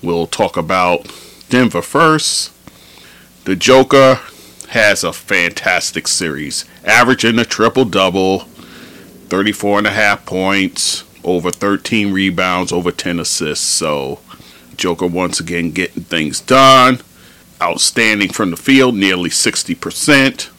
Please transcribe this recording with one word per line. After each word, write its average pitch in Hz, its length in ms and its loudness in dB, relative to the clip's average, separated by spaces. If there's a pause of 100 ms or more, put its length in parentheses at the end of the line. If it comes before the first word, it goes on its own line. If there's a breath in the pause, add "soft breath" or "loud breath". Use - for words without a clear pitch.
We'll 85 240 -2
talk - 320 -2
about 90 520 0 (380 loud breath)
Denver 123 320 2
first. - 720 0 (960 loud breath)
The 95 100 -2
Joker 131 640 6 (480 loud breath)
has 104 340 2
a 82 120 -4
fantastic 87 960 -2
series, 73 580 -6 (180 loud breath)
averaging 117 540 2
a 120 80 0
triple-double, 95 960 0 (880 loud breath)
thirty-four 104 480 0
and 104 80 0
a 101 60 0
half 104 340 0
points, 95 760 -2 (200)
over 87 260 -2
thirteen 101 600 -2
rebounds, 92 580 -2
over 90 200 -2
ten 87 280 -6
assists. 76 460 -6
So, 71 560 -4 (560 loud breath)
Joker 90 300 -4
once 87 340 -4
again 85 300 -6
getting 87 320 -6
things 78 360 -4
done. 131 640 6 (640 soft breath)
Outstanding 104 680 -2
from 95 220 -2
the 82 80 -8
field, 131 360 4
nearly 92 360 0
sixty - 440 -4
percent. 135 840 0